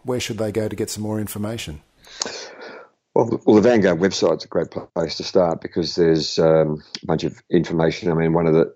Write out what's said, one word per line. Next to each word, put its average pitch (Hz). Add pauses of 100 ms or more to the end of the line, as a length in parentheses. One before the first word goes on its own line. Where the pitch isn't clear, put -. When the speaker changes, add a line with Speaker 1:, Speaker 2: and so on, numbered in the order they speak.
Speaker 1:
where 127
should 113
they 107
go 110
to 107
get 104
some 107
more 107
information? 104 (1300)
Speaker 2:
Well, 127
the, 120
well, 110
the 104
Vanguard 98
website's 90
a -
great 80
place -
to 87
start 87
because -
there's, 80
um, 78 (180)
a -
bunch 80
of -
information. 82
I -
mean, 80
one 85
of 80
the, 80